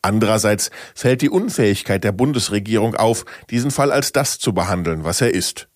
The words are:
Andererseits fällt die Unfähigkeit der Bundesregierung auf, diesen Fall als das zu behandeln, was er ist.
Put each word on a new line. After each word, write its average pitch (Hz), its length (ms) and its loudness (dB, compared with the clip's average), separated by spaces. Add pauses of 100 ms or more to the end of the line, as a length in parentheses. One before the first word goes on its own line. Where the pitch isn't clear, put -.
Andererseits 104 680 2 (240)
fällt 127 260 0
die 143 100 2
Unfähigkeit 104 720 0
der 101 80 0
Bundesregierung 110 840 0
auf, 113 300 0 (260)
diesen 120 220 0
Fall 143 180 2
als 139 220 0
das 139 260 0
zu 110 160 -2
behandeln, 87 480 -2
was 82 180 -2
er 120 140 2
ist. - 420 -4